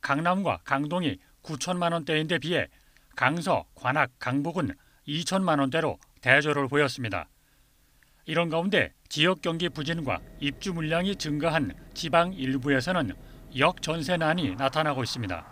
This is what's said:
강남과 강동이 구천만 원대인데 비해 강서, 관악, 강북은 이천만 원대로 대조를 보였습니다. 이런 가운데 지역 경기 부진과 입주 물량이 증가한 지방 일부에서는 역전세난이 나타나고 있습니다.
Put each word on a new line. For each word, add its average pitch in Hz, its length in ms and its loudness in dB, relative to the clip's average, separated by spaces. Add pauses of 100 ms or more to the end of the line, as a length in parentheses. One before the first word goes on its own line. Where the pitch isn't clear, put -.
강남과 165 600 0
강동이 147 540 0 (240)
구천만 170 540 -2
원대인데 160 420 0
비해 151 320 -2 (480)
강서, 147 480 2 (100)
관악, 127 440 0
강북은 143 560 -2 (320)
이천만 165 520 0
원대로 143 400 0 (220)
대조를 143 480 4
보였습니다. 123 640 0 (960)
이런 165 240 0
가운데 170 420 2 (160)
지역 156 320 2
경기 165 300 -2
부진과 151 500 -4 (180)
입주 143 360 -4
물량이 170 420 0
증가한 156 560 0 (220)
지방 170 400 2
일부에서는 135 800 0 (420)
역전세난이 160 1000 0
나타나고 135 460 0
있습니다. 101 500 -6